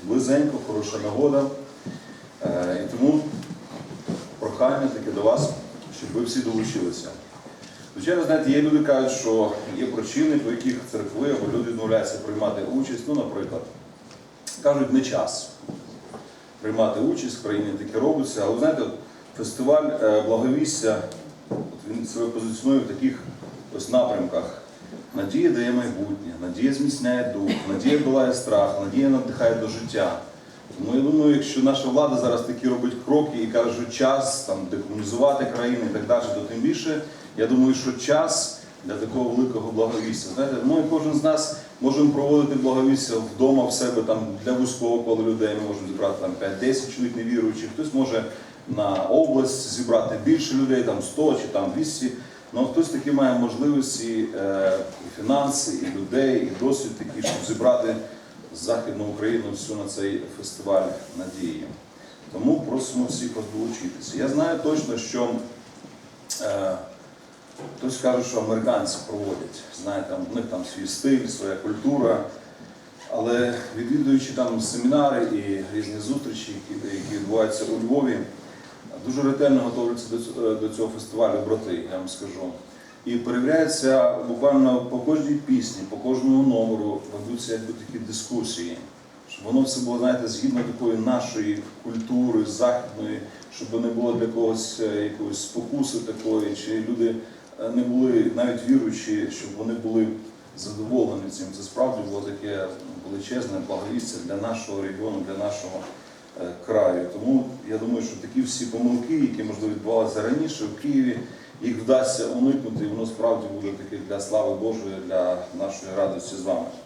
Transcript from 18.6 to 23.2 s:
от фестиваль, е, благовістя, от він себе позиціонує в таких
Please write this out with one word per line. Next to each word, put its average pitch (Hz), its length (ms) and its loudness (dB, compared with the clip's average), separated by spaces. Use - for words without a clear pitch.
от - 120 -4
фестиваль, 131 480 2
е, 107 180 6
благовістя, 113 800 2
от - 80 -4
він 113 180 -4
себе 117 180 -2
позиціонує 117 540 2
в - 80 -2
таких - 320 -2